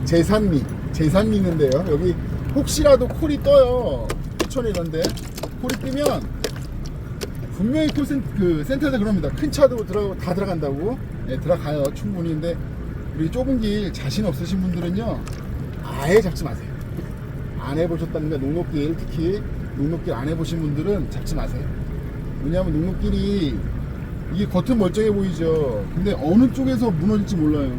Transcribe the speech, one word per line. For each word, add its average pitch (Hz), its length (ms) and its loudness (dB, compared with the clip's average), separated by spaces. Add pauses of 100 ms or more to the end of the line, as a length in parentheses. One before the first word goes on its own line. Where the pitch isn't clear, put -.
제산미, 170 580 4 (280)
제산미 196 460 4
있는데요. 160 340 4 (180)
여기 160 240 2 (420)
혹시라도 277 520 6
콜이 294 360 -2
떠요. 247 640 6 (320)
포천 233 280 -2
이런 175 240 -2
데 160 100 0 (600)
콜이 247 180 -2
뜨면 269 420 0 (1300)
분명히 285 340 2
콜센-, 277 340 -2 (140)
그 170 280 2
센터에서 269 320 0
그럽니다. 214 320 2
큰 - 220 -2
차도 247 340 4
들어가고 196 320 -2
다 180 160 -2
들어간다고. 170 640 -2 (300)
네, 131 120 -4
들어가요. 147 440 0 (100)
충분히. 180 360 -4
근데 160 280 -2 (600)
우리 160 140 0
좁은 262 300 0
길 208 320 0
자신 202 320 -2
없으신 175 360 -2
분들은요, 180 580 -2 (640)
아예 160 380 4
잡지 180 220 -2
마세요. - 280 -4 (880)
안 139 180 -4
해보셨다는 165 520 -2
게, 156 80 -2
녹록길, 151 600 0
특히 180 420 -2 (380)
녹록길 156 360 -2
안 123 160 -4
해보신 160 320 -2
분들은 156 500 0
잡지 131 240 -4
마세요. - 280 -2 (800)
왜냐하면 170 380 0
녹록길이 196 720 0 (800)
이게 190 140 0
겉은 220 320 2
멀쩡해 208 320 4
보이죠. 160 840 0
근데 190 200 0
어느 262 380 6
쪽에서 262 380 2
무너질지 196 460 2
몰라요. 151 420 2